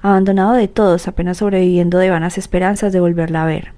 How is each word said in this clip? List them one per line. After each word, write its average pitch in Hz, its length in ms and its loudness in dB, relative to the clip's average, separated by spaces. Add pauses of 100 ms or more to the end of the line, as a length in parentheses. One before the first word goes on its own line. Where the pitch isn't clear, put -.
abandonado 196 520 2
de 226 140 2
todos, 190 400 0
apenas 180 300 -4
sobreviviendo 180 600 0
de 185 100 2
vanas 170 300 -2
esperanzas 190 520 -2
de 185 80 0
volverla 170 440 -2
a - 20 -2
ver. 160 320 -6